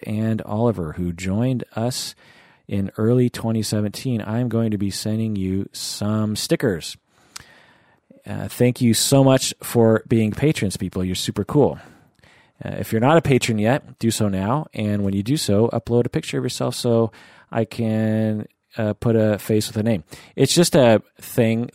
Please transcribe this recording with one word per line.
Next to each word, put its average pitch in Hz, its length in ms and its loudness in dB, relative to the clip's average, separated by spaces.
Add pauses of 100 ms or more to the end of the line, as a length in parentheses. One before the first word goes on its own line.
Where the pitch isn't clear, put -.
and 110 400 -2
Oliver, 104 500 -2
who 87 180 -4
joined 101 520 -2 (120)
us 117 380 -6 (540)
in 98 300 -4
early 123 340 2
twenty 113 320 -4
seventeen, 107 580 -4
I'm 117 260 -4
going 113 220 0
to 104 80 -2
be 98 140 -2
sending 110 440 -4
you 95 380 -2
some 107 600 -4
stickers. 101 640 -2 (1300)
Uh, 101 220 -8
thank 123 320 0
you 117 140 4
so 135 300 4
much 131 380 2
for 113 460 4
being 110 240 2
patrons, 135 460 -2
people. 92 260 -4
You're 92 120 -2
super - 280 -4
cool. 95 360 2 (840)
Uh, 98 160 -8
if - 120 -6
you're 110 100 0
not 151 160 4
a 160 40 4
patron 120 360 2
yet, 113 420 0
do 113 120 0
so 104 180 0
now. 101 440 -2
And 104 300 -2
when 98 100 0
you 98 100 -2
do 127 120 -2
so, 110 340 2
upload 117 360 0
a 117 40 -4
picture - 280 -6
of 127 80 -4
yourself 127 300 -4
so 117 360 2 (400)
I 113 140 -2
can, 110 840 -2 (300)
uh, 107 160 -2
put 117 220 0
a 107 240 4
face 107 280 0
with - 100 -6
a 107 60 -2
name. 107 200 0 (320)
It's - 180 4
just 175 220 4
a 117 260 8 (180)
thing 113 560 0